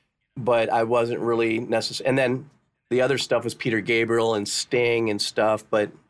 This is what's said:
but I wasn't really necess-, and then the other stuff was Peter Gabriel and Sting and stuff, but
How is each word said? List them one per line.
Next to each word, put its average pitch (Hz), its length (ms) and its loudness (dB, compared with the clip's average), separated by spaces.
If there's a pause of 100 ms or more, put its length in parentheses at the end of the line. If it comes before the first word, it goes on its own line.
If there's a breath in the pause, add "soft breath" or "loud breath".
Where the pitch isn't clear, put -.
(360 loud breath)
but 117 360 0
I 117 120 2
wasn't 117 360 0
really 113 400 0
necess-, 113 440 -4
and 131 120 2
then 127 320 0 (420)
the 123 120 2
other 127 160 2
stuff 117 260 0
was 113 100 -4
Peter 110 260 -2
Gabriel 113 540 0
and 104 140 -2
Sting 117 640 0
and 101 100 -2
stuff, 107 480 0
but 104 220 0 (200)